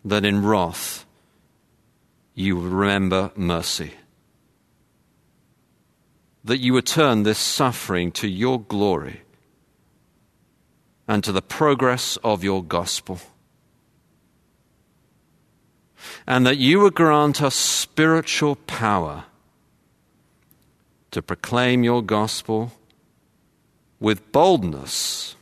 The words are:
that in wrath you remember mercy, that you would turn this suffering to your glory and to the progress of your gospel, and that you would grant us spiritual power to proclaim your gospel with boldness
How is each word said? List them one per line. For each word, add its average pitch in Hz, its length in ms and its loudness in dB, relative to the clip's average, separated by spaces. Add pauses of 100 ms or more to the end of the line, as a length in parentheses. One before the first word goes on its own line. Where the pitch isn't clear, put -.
that 101 200 0
in 101 220 2
wrath 92 580 -2 (1300)
you 95 280 -2
remember 95 720 0
mercy, 85 600 -4 (2500)
that 120 140 -2
you 127 160 0
would 123 120 2
turn 127 380 2
this 107 140 2
suffering 92 720 -2
to - 160 -6
your 117 320 -2
glory 98 640 -4 (1900)
and 107 160 0
to 104 80 -4
the 92 100 -2
progress 127 800 0
of 104 220 0
your 95 180 -2
gospel, 85 560 -6 (3000)
and 127 200 2
that 135 120 4
you 143 220 4
would 202 140 6
grant 151 480 4
us 135 120 0
spiritual - 1000 0
power 85 680 -2 (1900)
to - 120 -6
proclaim 123 600 0
your 120 200 2
gospel 110 680 -4 (1300)
with 107 300 -2
boldness 104 1120 0